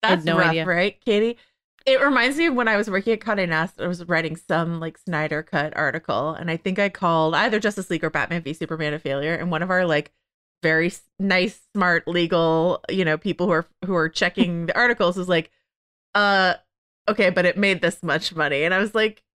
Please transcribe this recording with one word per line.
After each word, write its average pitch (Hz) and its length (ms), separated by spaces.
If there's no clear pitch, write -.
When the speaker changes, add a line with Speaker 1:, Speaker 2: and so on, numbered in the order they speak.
Speaker 1:
I - 60
had 175 100
Speaker 2:
That's 156 80
Speaker 1:
no 165 100
Speaker 2:
rough, 165 120
Speaker 1:
idea. 160 160
Speaker 2:
right, 180 380
Katie? 226 340
It 262 120
reminds 269 380
me 330 80
of 320 80
when 240 140
I 220 100
was 208 140
working 196 220
at 214 80
Condé 202 280
Nast, 160 320
I 131 60
was 175 180
writing 165 300
some, 165 440
like, 165 200
Snyder 156 420
Cut 156 340
article, 151 600
and 165 160
I 165 60
think 185 200
I 202 120
called 165 440
either 214 260
Justice 202 300
League 165 140
or 156 80
Batman 165 320
v 151 100
Superman 160 400
a 151 60
failure, 143 340
and 170 180
one 160 120
of 185 80
our, 185 140
like, 151 260
very 160 240
s-, - 140
nice, 190 400
smart, 180 320
legal, 165 840
you 190 160
know, 156 140
people 180 280
who 208 60
are, 165 140
who 185 100
are 160 140
checking 175 580
the - 100
articles 240 400
was 180 120
like, 165 200
"Uh, 196 380
okay, 208 220
but 175 160
it 180 100
made 196 280
this 170 180
much 156 320
money." 147 300
And 170 100
I 190 60
was 202 160
like 214 260